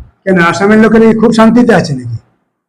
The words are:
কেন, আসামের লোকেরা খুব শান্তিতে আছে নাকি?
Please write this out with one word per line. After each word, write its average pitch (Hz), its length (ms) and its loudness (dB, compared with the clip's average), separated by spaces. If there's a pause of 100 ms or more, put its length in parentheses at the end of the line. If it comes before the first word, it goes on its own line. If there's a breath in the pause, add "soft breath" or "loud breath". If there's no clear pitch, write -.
(240)
কেন, 185 160 -2
আসামের 190 400 0
লোকেরা 220 400 2
খুব 220 120 0
শান্তিতে 226 440 2
আছে 156 180 -4
নাকি? 120 240 -10 (520)